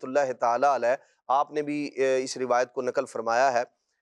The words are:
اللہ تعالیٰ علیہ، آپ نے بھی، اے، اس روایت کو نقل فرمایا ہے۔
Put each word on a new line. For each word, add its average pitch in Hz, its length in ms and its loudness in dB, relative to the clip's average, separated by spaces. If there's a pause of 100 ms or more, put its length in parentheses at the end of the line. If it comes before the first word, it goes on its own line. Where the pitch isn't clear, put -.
اللہ 131 360 0
تعالیٰ 127 360 2
علیہ، 120 200 2 (320)
آپ 139 240 0
نے 151 100 -4
بھی، 147 340 -6
اے، 131 280 2
اس - 140 -8
روایت 123 360 0
کو 135 80 -6
نقل 123 240 -2
فرمایا 120 480 0
ہے۔ 120 100 2 (380)